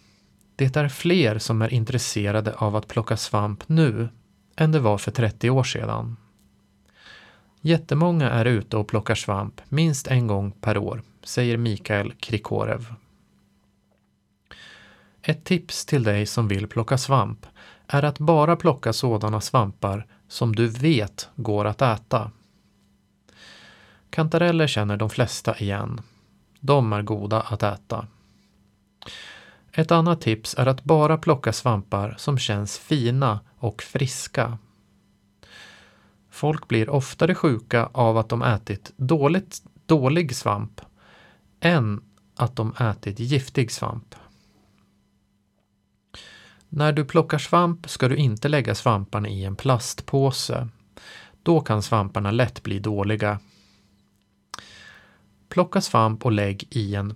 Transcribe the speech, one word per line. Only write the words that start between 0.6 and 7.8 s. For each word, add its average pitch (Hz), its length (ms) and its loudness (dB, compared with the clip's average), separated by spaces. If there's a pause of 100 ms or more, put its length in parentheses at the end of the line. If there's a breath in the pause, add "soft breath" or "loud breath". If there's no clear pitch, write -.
är 147 120 2
fler 135 500 2
som 110 240 0
är 113 120 0
intresserade 110 800 -2
av 107 220 0
att 107 120 -4
plocka 113 280 -2
svamp 104 520 -4
nu 123 400 2 (480)
än 156 160 4
det 156 80 4
var 104 180 4
för - 120 -6
trettio 113 400 0
år 131 140 4
sedan. 113 520 -6 (1400 loud breath)
Jättemånga 160 680 2